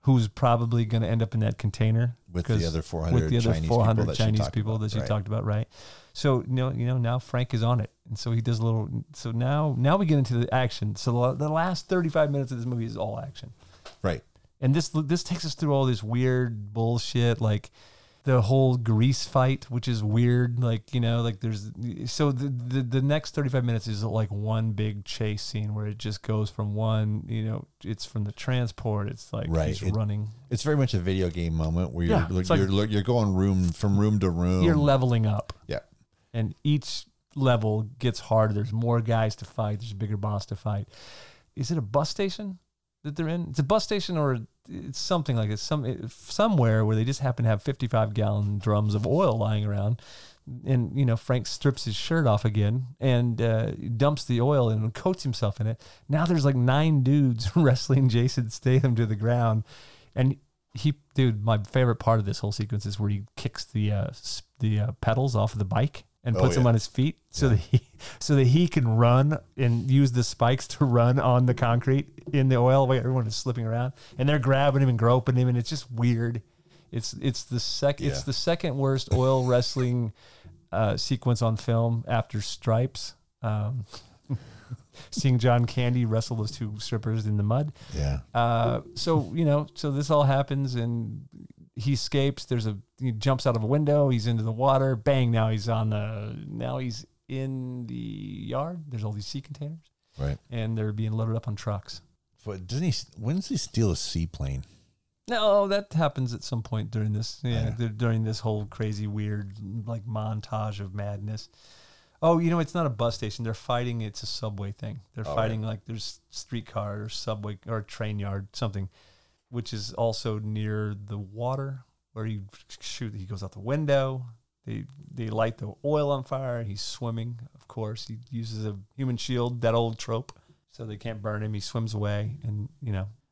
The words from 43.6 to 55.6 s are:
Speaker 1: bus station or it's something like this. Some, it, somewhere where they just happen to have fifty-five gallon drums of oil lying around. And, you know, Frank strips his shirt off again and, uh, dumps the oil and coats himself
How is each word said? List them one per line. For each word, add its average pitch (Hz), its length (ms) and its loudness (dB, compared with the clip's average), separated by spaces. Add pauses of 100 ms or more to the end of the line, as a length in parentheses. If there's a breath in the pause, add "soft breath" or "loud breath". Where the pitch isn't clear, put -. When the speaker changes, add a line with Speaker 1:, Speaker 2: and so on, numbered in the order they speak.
Speaker 1:
bus 208 200 4
station 185 340 -2
or 135 220 2 (300)
it's - 280 -12
something 156 380 -2
like 110 140 0
this. 107 120 -4
Some, 151 240 -2
it, 117 240 -6
somewhere 120 760 2
where 107 100 2
they 110 80 2
just 135 160 -2
happen 123 240 0
to 117 60 4
have 104 120 2
fifty-five 113 540 0
gallon 104 440 0
drums 104 360 2
of 107 100 0
oil 147 320 2
lying 107 280 0
around. 104 360 -2 (640 loud breath)
And, 123 320 0
you 139 80 4
know, 113 120 2
Frank 123 300 -2
strips - 380 0
his 107 100 -4
shirt 165 320 0
off 104 180 4
again 107 420 2 (120)
and, 120 420 2
uh, 113 300 2 (240)
dumps 139 300 2
the 120 160 2
oil 131 280 4
and 107 240 0
coats - 300 -2
himself 117 380 -2